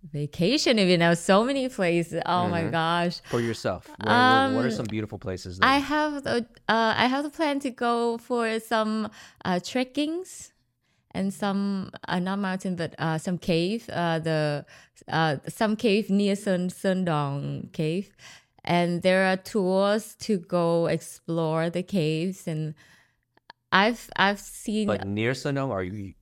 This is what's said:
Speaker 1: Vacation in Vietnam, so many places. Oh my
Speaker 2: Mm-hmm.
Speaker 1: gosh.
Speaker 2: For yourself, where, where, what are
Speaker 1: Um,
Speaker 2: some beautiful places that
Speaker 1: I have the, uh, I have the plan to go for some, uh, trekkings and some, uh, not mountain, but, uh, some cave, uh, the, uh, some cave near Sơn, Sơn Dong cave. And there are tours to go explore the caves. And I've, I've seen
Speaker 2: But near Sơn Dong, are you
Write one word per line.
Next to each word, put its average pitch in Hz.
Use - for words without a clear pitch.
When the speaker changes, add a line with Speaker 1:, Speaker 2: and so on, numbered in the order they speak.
Speaker 1:
Vacation 175
in 196
Vietnam, 170
so 190
many 262
places. 170
Oh 180
my 170
Speaker 2:
Mm-hmm. -
Speaker 1:
gosh. 170
Speaker 2:
For 120
yourself, 113
where, -
where, 262
what 262
are -
Speaker 1:
Um, -
Speaker 2:
some 208
beautiful 107
places 92
that 214
Speaker 1:
I 269
have 285
the, 240
uh, 220
I -
have 262
the 302
plan 285
to 277
go 233
for 226
some, 220
uh, 180
trekkings 294
and 190
some, 196
uh, 190
not 190
mountain, 190
but, 165
uh, 160
some 175
cave, 180
uh, 165
the, 156
uh, 156
some 214
cave 208
near 202
Sơn, 185
Sơn 185
Dong 143
cave. 170
And 175
there 185
are 190
tours 196
to 214
go 170
explore 165
the 175
caves. 175
And 156
I've, 208
I've 202
seen 214
Speaker 2:
But 202
near 127
Sơn 139
Dong, 135
are 95
you 98